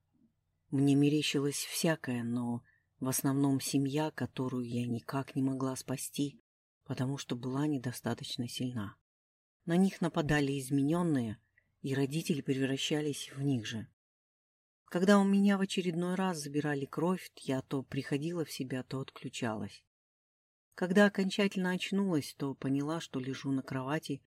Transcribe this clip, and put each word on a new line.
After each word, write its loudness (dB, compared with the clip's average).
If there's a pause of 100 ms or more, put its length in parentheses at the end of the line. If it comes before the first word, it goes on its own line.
(720)
Мне 4
мерещилось 4
всякое, -2
но -2 (360)
в -4
основном 2
семья, 0
которую -4
я -2
никак -4
не 2
могла 0
спасти, -6 (440)
потому -2
что -6
была -2
недостаточно -4
сильна. -6 (680)
На 4
них 4
нападали 2
измененные, 2 (460)
и -2
родители 0
превращались -2
в -8
них 0
же. -6 (1000)
Когда 6
у 6
меня 6
в -4
очередной 0
раз 0
забирали -2
кровь, -2 (120)
я 0
то -4
приходила -2
в -18
себя, -6
то -6
отключалась. -6 (880)
Когда 6
окончательно 2
очнулась, 0
то -4
поняла, -2
что -6
лежу -4
на 0
кровати — -4 (120)